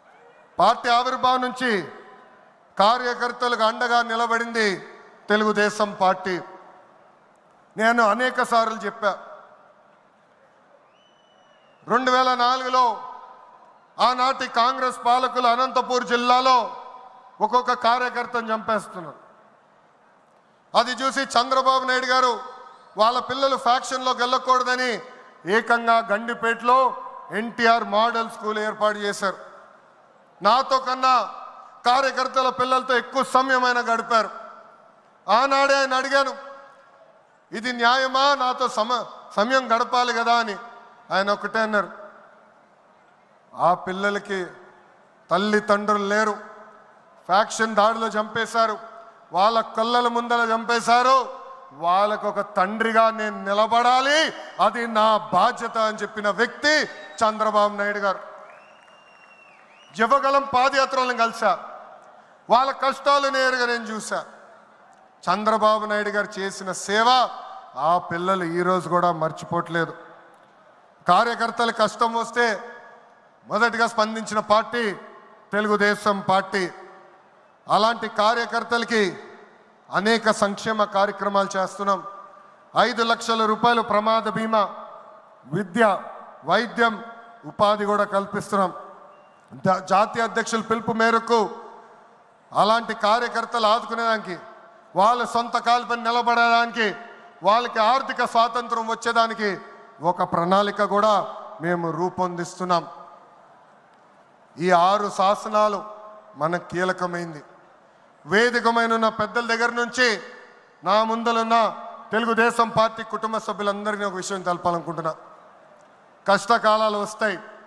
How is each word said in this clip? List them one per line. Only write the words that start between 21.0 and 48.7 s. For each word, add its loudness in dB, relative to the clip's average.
చంద్రబాబు 2
నాయుడు 0
గారు 2
వాళ్ళ 4
పిల్లలు 0
ఫ్యాక్షన్లోకి 0
వెళ్ళకూడదని 0
ఏకంగా 2
గండిపేటలో 0
ఎన్టీఆర్ 2
మోడల్ 0
స్కూల్ -6
ఏర్పాటు -2
చేశారు. -4
నాతో 2
కన్నా 0
కార్యకర్తల 2
పిల్లలతో 0
ఎక్కువ -2
సమయం 2
ఆయన 2
గడిపారు. 0
ఆనాడే 4
ఆయన 0
అడిగాను, 0
"ఇది -4
న్యాయమా, 2
నాతో 0
సమ-, -2
సమయం 2
గడపాలి 0
కదా?" 2
అని. 0
ఆయన 2
ఒకటే -2
అన్నారు, 0
"ఆ 4
పిల్లలకి -4
తల్లిదండ్రులు 2
లేరు, 0
ఫ్యాక్షన్ 0
దాడిలో 2
చంపేశారు, -2